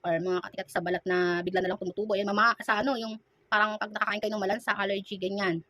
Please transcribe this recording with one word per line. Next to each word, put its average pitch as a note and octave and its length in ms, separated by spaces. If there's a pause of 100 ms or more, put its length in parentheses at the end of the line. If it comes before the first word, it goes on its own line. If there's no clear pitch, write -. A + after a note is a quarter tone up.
Or F3 160
mga F3+ 240
kati-kati - 320
sa F3 80
balat E3+ 240
na F3+ 320
bigla F3 240
na F#3 80
lang F3+ 80
tumutubo. G3 400
Yung G3+ 80
mama, G#3 320
sa G#3+ 240
ano, C4 160
yung A3+ 160 (320)
parang G#3+ 320
pag G#3 160
nakakain G#3 240
kayo G#3+ 160
ng G3+ 80
malansa, G#3 320
allergy, G3 400
ganyan. F#3 540